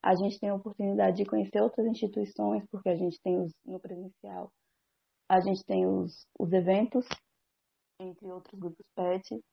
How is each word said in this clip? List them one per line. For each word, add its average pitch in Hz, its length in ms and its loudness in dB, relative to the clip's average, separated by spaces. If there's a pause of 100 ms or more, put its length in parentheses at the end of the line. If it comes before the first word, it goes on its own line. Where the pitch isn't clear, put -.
a 185 100 6
gente 196 240 0
tem 202 120 -2
a 202 40 0
oportunidade 196 600 0
de 196 80 0
conhecer 208 380 0
outras 226 240 2
instituições, 208 840 -2
porque 196 200 -4
a 170 60 2
gente 175 260 -2
tem 180 180 0
os, 170 120 -4 (120)
no 185 160 -10
presencial, 185 720 -14 (760)
a 185 140 6
gente 190 240 -2
tem 190 220 2
os, 185 400 -2 (120)
os 175 140 0
eventos 196 540 2 (920)
entre 185 280 -14
outros 185 340 -14
grupos 170 240 -10 (100)
pet. 185 460 -2 (120)